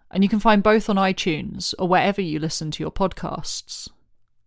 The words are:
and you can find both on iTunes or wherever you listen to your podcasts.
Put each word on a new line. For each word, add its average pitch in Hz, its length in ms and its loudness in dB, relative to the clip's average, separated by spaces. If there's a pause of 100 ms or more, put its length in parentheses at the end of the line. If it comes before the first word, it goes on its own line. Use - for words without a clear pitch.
(100)
and 190 120 2
you 196 80 4
can 214 100 2
find 208 220 6
both 214 260 4
on 202 80 2
iTunes 190 800 -2
or 185 80 -2
wherever 185 360 2
you 156 160 -4
listen 156 320 -6
to 156 120 -8
your 156 80 -6
podcasts. - 1000 -6 (560)